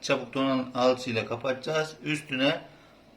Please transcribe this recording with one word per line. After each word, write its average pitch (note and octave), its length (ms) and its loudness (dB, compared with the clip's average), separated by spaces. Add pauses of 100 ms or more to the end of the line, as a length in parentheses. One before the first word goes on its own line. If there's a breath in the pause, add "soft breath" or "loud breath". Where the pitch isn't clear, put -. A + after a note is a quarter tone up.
çabuk B2+ 320 -2
donan C3+ 400 0
alçıyla B2 520 2
kapatacağız. C#3 760 -2
Üstüne C#3+ 680 -2 (480 loud breath)